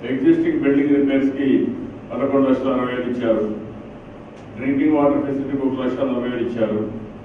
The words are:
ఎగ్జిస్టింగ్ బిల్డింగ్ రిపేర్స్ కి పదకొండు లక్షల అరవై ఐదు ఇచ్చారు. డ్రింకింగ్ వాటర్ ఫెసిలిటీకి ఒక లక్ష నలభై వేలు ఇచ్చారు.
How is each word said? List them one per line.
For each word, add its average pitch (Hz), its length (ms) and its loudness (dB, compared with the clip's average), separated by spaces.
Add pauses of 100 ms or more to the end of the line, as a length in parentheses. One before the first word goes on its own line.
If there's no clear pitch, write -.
(120)
ఎగ్జిస్టింగ్ 156 520 2
బిల్డింగ్ 139 340 4
రిపేర్స్ 135 420 2
కి 135 100 2 (600)
పదకొండు - 380 2
లక్షల 131 280 2
అరవై 123 160 -2
ఐదు 123 180 -4
ఇచ్చారు. 110 340 0 (1120)
డ్రింకింగ్ 139 400 2
వాటర్ 143 280 4
ఫెసిలిటీకి 135 420 -2
ఒక - 160 -2
లక్ష 127 160 -2
నలభై 123 300 -2
వేలు 117 200 -2
ఇచ్చారు. 107 580 -2 (180)